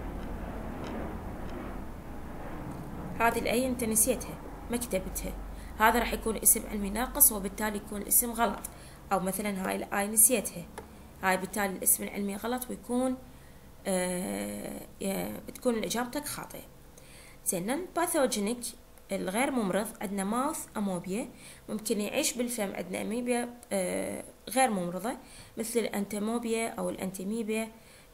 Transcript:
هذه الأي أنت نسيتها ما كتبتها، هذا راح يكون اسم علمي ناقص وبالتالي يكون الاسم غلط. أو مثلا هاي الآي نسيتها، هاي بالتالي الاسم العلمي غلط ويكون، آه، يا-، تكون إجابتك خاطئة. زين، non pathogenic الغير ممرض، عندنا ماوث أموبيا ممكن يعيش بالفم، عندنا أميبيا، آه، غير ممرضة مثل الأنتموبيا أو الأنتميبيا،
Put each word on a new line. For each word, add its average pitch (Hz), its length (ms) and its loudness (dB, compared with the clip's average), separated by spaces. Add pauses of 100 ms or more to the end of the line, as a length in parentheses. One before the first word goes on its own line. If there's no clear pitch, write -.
(3250)
هذه 233 200 6
الأي 254 280 4
أنت 240 160 0
نسيتها 220 540 4 (340)
ما 233 60 2
كتبتها، - 560 -2 (460)
هذا 226 200 10
راح - 140 2
يكون 220 240 0
اسم 220 240 6 (100)
علمي 202 180 0
ناقص 247 420 6
وبالتالي 208 460 0
يكون 202 240 -4
الاسم - 300 4
غلط. 220 300 2 (500)
أو 196 80 6
مثلا 190 480 0
هاي 196 80 2
الآي 202 320 0
نسيتها، 214 580 4 (580)
هاي 185 140 6
بالتالي 190 280 -2
الاسم 196 380 2
العلمي 202 320 -2
غلط 240 340 -2
ويكون، 247 480 0 (680)
آه، 190 960 -2 (200)
يا-، 196 540 -2
تكون 226 280 2
إجابتك 247 420 -2
خاطئة. - 360 -6 (840)
زين، 202 320 0
non 359 220 -2
pathogenic 247 680 2 (460)
الغير 190 400 2
ممرض، 214 360 2 (140)
عندنا 196 220 -2
ماوث 254 420 0 (120)
أموبيا 190 520 -2 (400)
ممكن 214 320 0
يعيش 240 320 2
بالفم، 233 420 -2
عندنا 190 260 -4
أميبيا، 240 520 0 (180)
آه، 185 520 0 (260)
غير 247 200 6
ممرضة 185 480 0 (400)
مثل 226 220 0
الأنتموبيا 226 880 0
أو 185 200 -2
الأنتميبيا، 214 840 -2 (420)